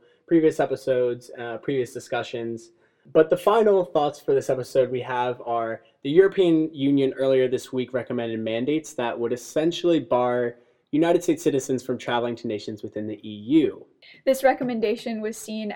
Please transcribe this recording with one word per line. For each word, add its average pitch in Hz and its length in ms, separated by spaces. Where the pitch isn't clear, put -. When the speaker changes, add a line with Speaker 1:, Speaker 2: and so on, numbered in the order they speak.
Speaker 1:
previous 156 320
episodes, 127 800
uh, 117 180
previous 131 340
discussions. 117 760
But 156 180
the 180 60
final 208 460
thoughts 147 360
for 139 160
this 135 160
episode 127 400
we 127 100
have 123 420
are 113 380
the 143 80
European 170 600
Union 139 420
earlier 131 340
this 123 260
week 127 180
recommended 117 480
mandates 127 540
that 117 260
would 117 140
essentially 160 680
bar 123 580
United 170 320
States 165 180
citizens 135 400
from 127 160
traveling 120 380
to 120 120
nations 107 360
within 107 240
the 107 200
E 107 60
U. 113 520
Speaker 2:
This 269 200
recommendation 240 760
was 214 160
seen 214 400